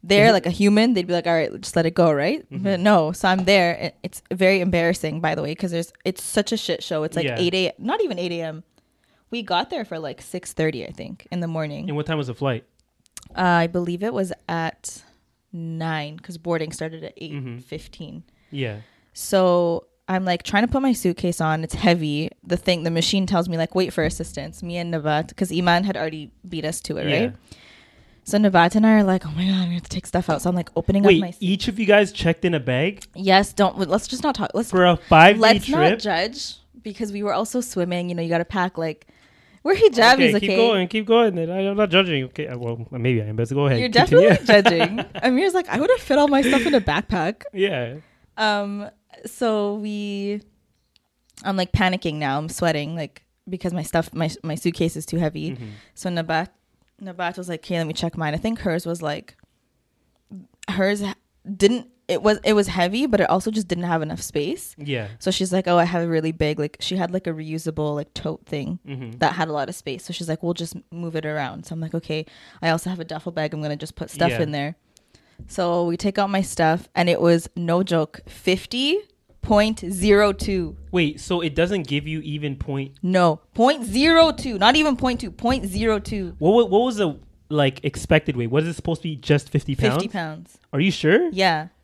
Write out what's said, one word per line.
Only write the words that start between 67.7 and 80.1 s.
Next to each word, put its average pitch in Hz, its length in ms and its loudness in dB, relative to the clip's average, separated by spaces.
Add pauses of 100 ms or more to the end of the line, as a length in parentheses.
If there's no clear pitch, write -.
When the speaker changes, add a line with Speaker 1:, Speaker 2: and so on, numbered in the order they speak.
Speaker 1:
like, 147 200 -8
tote - 300 -8
thing 151 420 -6
Speaker 2:
Mm-hmm. 127 320 -12
Speaker 1:
that 160 160 0
had 165 140 -4
a 156 40 -6
lot 147 160 -4
of 175 60 -10
space. - 300 -12
So - 80 -12
she's 170 160 -10
like, 156 140 -4
"We'll 170 120 -2
just 170 220 -10 (140)
move 165 260 -10
it 156 80 -6
around." 151 400 -6
So 170 100 -12
I'm 165 60 -8
like, 160 140 -8
"Okay." 156 320 -6 (340)
I 165 100 0
also 170 200 -2
have 180 100 -8
a 165 40 -8
duffel 160 280 -10
bag. 156 220 -4
I'm 151 80 -6
gonna 147 140 -4
just 156 200 -14
put - 140 -10
stuff 170 200 0
Speaker 2:
Yeah. 143 120 -2
Speaker 1:
in 151 80 -2
there. 147 260 -6 (720)
So 175 400 0
we 170 100 -2
take 196 220 -2
out 196 120 0
my 196 120 0
stuff, 165 520 0
and 175 140 2
it 170 120 2
was, 170 360 4
no 170 260 0
joke, 165 440 -2
fifty 254 720 -2 (420)
point 214 400 2 (100)
zero 202 420 4